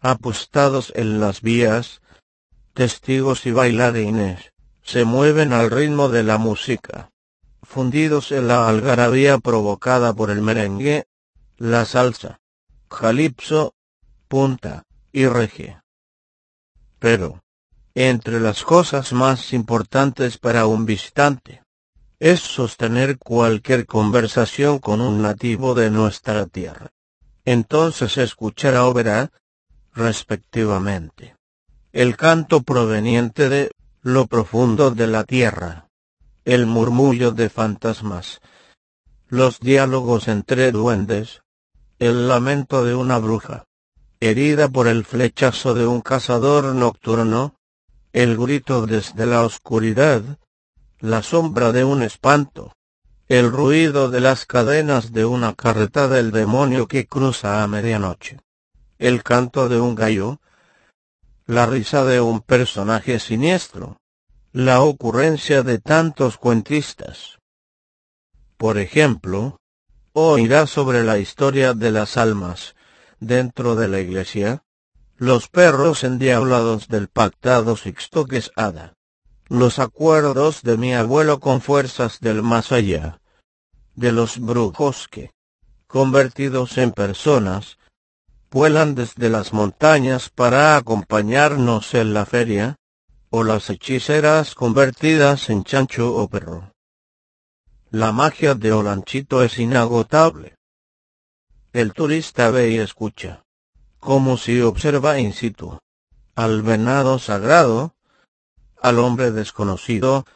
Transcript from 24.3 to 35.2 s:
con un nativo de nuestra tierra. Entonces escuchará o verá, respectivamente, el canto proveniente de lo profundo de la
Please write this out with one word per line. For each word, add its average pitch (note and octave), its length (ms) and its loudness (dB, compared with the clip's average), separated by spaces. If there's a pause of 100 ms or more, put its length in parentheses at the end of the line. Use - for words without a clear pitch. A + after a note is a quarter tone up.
con A2 220 -2
un G#2+ 200 0
nativo A2+ 540 -2
de A#2 160 2
nuestra G#2+ 560 -2
tierra. E2 460 -14 (520)
Entonces C3 720 0
escuchará B2 680 0
o B2+ 80 2
verá, A#2 380 -2 (640)
respectivamente, G2+ 1400 -4 (560)
el B2 260 0
canto D#3+ 460 2
proveniente A#2 840 0
de C#3 240 -2 (280)
lo B2+ 280 0
profundo A#2+ 640 2
de A2+ 160 -2
la A2 160 -2